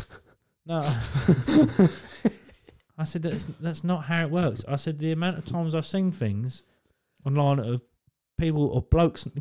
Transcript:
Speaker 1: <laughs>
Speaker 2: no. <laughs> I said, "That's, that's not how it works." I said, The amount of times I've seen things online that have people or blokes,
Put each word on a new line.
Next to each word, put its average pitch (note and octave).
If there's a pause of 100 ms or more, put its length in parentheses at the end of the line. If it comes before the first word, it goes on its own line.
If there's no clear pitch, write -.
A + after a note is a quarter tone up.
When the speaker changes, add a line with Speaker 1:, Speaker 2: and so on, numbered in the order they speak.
(160)
Speaker 1:
<laughs> -
Speaker 2:
no. E3
<laughs> D3 (1200)
I D#3+
said, D#3+
"That's, - (140)
that's D#3+
not E3+
how E3
it D3
works." D#3+
I C#3
said, D3
The D#3+
amount E3+
of D#3
times E3
I've D#3
seen F#3
things A2+ (600)
online C#3+
that A2+
have A#2+ (580)
people D#3
or D3
blokes, E3 (160)